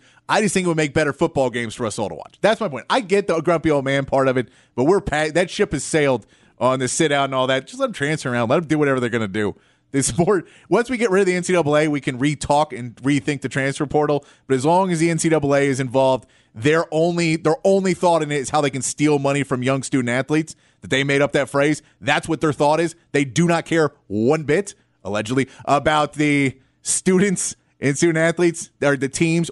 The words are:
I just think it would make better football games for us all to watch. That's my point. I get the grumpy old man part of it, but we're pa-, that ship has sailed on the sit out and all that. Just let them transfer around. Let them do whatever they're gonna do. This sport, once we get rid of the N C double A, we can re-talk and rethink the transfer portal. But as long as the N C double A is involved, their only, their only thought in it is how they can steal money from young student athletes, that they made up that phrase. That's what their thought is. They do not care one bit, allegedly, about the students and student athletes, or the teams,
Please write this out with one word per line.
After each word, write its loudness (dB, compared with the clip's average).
I 2
just 0
think 0
it 0
would 0
make -2
better 2
football 0
games -6
for -6
us -4
all -4
to -10
watch. -18
That's 2
my -4
point. -10
I 2
get 0
the 0
grumpy 0
old 2
man 0
part 2
of 2
it, -4
but 0
we're 4
pa-, -2
that 0
ship -2
has -4
sailed 0
on 0
the -2
sit 0
out 2
and -4
all 0
that. 0
Just -12
let 0
them -6
transfer -4
around. -2
Let 2
them -10
do 0
whatever 2
they're -2
gonna -2
do. -4
This 0
sport, 0
once 2
we -4
get 0
rid 2
of 2
the 0
N -2
C -2
double 2
A, 2
we -2
can -6
re-talk 0
and -10
rethink 0
the -6
transfer -4
portal. 0
But 0
as -2
long 2
as 0
the 2
N 0
C 0
double 2
A 4
is 0
involved, 0
their 2
only, 0
their 0
only 2
thought 2
in -4
it -2
is -6
how 0
they 0
can -8
steal 0
money 0
from -4
young 0
student -2
athletes, -2
that -10
they 0
made 0
up 0
that 0
phrase. 0
That's -2
what -4
their 0
thought 2
is. -2
They 0
do 0
not 0
care 2
one 0
bit, -2
allegedly, -2
about 0
the 0
students 0
and 0
student 0
athletes, 0
or 2
the -4
teams, 0